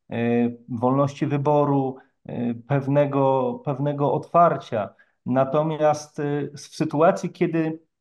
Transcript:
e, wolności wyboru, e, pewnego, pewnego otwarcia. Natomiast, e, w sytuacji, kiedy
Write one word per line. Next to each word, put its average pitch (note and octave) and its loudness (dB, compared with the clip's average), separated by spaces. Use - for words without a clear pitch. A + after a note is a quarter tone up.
e, - -6
wolności C3+ 0
wyboru, C#3+ 2
e, A#2+ -6
pewnego, C3+ 0
pewnego C#3+ -2
otwarcia. D3 0
Natomiast, D3+ 0
e, D3+ -4
w - -16
sytuacji, E3+ 0
kiedy D#3+ -2